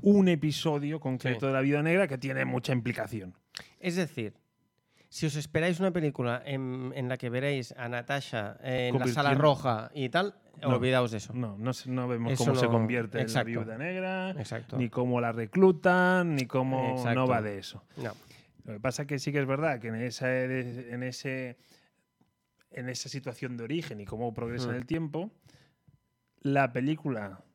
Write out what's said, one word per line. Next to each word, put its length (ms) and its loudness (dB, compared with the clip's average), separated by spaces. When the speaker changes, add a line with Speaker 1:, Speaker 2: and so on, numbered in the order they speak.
Speaker 1:
un 260 8
episodio 680 0
concreto 420 -2
Speaker 2:
Sí. 60 -2
Speaker 1:
de 60 2
la 80 2
vida 200 4
negra 260 4
que 120 -4
tiene 260 -2
mucha 260 -2
implicación. 600 -2
Speaker 2:
Es 160 -4
decir, 400 -4
si 160 -4
os 100 0
esperáis 440 0
una 120 2
película 540 0
en, 500 -4
en 140 -2
la 80 -2
que 120 -4
veréis 480 -2
a 120 -6
Natasha, 720 -4
eh, 280 0
en 80 2
la 80 0
sala 240 2
Speaker 1:
Convirtiendo. 100 4
Speaker 2:
roja 520 4
y 160 -2
tal, 260 0
Speaker 1:
No. 80 0
Speaker 2:
olvidaos 420 4
de 60 -6
eso. 160 -10
Speaker 1:
No, 240 -6
no 160 -2
se-, 180 -10
no 160 -2
vemos 260 0
Speaker 2:
Eso 120 2
Speaker 1:
cómo 100 6
se 120 4
Speaker 2:
no. 40 2
Speaker 1:
convierte 460 -2
en 80 0
la 20 -6
Speaker 2:
Exacto. 200 0
Speaker 1:
viuda 300 -4
negra, 540 -4
Speaker 2:
Exacto. 460 -6
Speaker 1:
ni 120 0
cómo 300 0
la 140 0
reclutan, 1040 6
ni 100 2
cómo, 360 0
no 160 0
Speaker 2:
Exacto. 300 2
Speaker 1:
va 140 4
de 180 -4
eso. 240 -14
Speaker 2:
No. 160 -6
Speaker 1:
Lo 80 -10
que 60 -10
pasa 240 -4
es 60 -8
que 100 -2
sí 140 -4
que 60 2
es 60 0
verdad 360 0
que 80 -8
en 60 -6
esa, 460 -2
en 640 -4
ese, 540 -8
en 180 -8
esa 200 -8
situación 480 -8
de 80 -8
origen 340 -4
y 60 -10
cómo 280 -4
progresa 360 -4
en 60 -2
Speaker 2:
Mm. 20 -4
Speaker 1:
el 80 -6
tiempo, 460 -4
la 320 4
película 680 -2